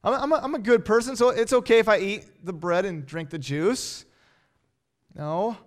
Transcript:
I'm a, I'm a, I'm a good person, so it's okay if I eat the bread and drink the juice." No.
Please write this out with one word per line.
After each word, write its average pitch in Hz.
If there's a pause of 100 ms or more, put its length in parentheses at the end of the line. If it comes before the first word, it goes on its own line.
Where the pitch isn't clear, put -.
I'm 226
a, 269
I'm 277
a, 320
I'm 269
a 277
good 220
person, 233
so 240
it's 226
okay 226
if 220
I 208
eat 196 (180)
the 180
bread 175
and 160
drink 147
the 165
juice." 151 (1080)
No. 175